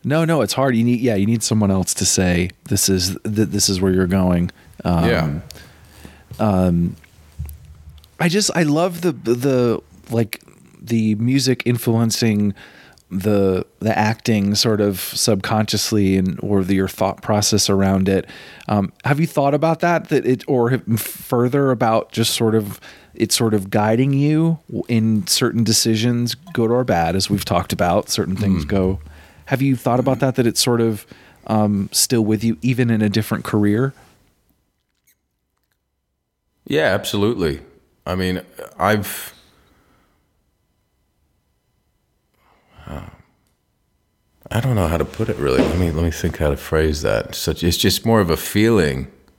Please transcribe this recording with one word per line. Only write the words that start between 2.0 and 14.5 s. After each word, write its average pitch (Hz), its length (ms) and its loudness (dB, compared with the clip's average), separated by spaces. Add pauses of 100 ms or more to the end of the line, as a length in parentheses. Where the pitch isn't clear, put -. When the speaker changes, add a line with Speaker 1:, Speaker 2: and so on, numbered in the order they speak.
Speaker 1:
say, 90 440 0 (200)
"This 95 180 0
is, 92 380 0
th-, 107 240 0
this 98 180 0
is 92 140 0
where 95 100 2
you're 92 160 2
going." 90 440 2 (340)
Um, 85 240 2
Speaker 2:
Yeah. 76 300 0 (1000)
Speaker 1:
um, 92 560 2 (1200)
I 170 100 2
just, 202 260 0
I 175 80 2
love 165 380 0
the, 175 100 0
the, 120 680 0 (280)
like, 117 320 -2 (400)
the 110 340 0
music 123 500 0
influencing 113 880 2 (580)
the, 95 540 2 (140)
the 107 180 0
acting 107 580 0